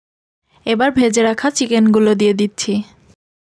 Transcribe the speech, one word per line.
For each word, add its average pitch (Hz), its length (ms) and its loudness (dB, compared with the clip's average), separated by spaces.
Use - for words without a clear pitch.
এবার 226 260 0
ভেজে 233 320 0
রাখা 226 280 -2
চিকেনগুলো 220 640 2
দিয়ে 208 180 2
দিচ্ছি। 202 400 -4